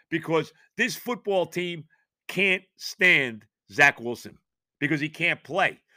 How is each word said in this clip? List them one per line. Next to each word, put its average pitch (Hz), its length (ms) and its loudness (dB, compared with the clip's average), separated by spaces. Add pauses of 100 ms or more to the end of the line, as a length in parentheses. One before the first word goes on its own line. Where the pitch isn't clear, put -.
(100)
because 156 420 -2 (240)
this 220 200 -2
football 196 500 -2
team 175 380 -6 (440)
can't 185 340 0 (160)
stand 139 680 2 (260)
Zach 139 300 4
Wilson 113 380 -8 (420)
because 147 200 0
he 156 100 -4
can't 160 340 -2
play. 156 340 0 (180)